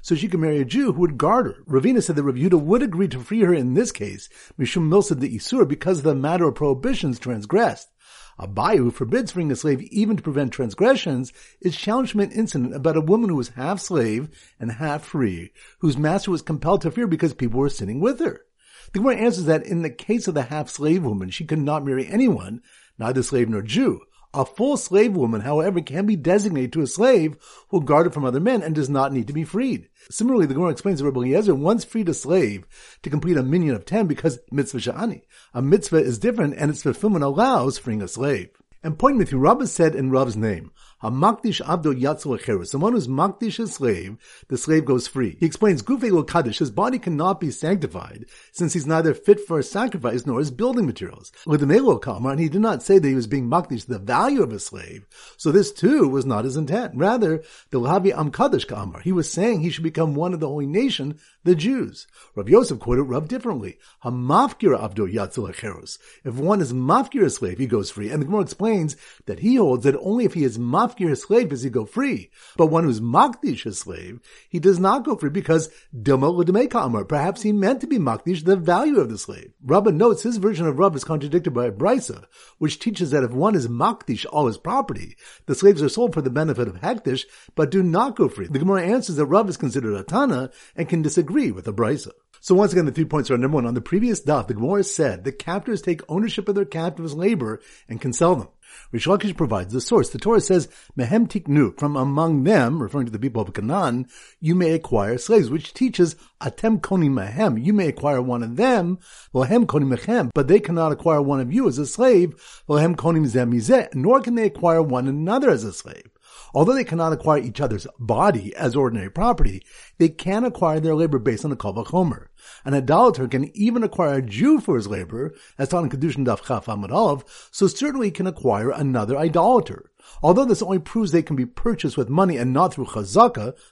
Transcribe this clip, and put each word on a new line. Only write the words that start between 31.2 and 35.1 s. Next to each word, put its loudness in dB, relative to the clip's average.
Eliezer 2
once 0
freed -4
a 0
slave 0
to -8
complete 0
a 2
minyan 0
of -8
ten 0
because -2
mitzvah -4
sha'ani. -6